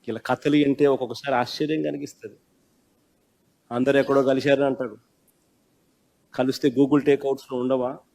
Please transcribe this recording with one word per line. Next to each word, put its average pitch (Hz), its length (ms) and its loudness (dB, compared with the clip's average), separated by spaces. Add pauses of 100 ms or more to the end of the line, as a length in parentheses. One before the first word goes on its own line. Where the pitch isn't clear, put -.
ఇలా 113 180 -6
కథలు 143 380 0
అంటే 139 220 2
ఒక్కొక్కసారి 131 500 -2
ఆశ్చర్యం 151 460 -4
కలిగిస్తుంది. 143 560 -10 (1300)
అందరు 127 280 2
ఎక్కడో 139 260 2
కలిశారని 135 420 2
అంటాడు. 123 300 -4 (1400)
కలిస్తే 131 360 -2
Google 135 340 2
టేక్అవుట్స్‌లో 135 540 0
ఉండవా? 127 340 -2 (220)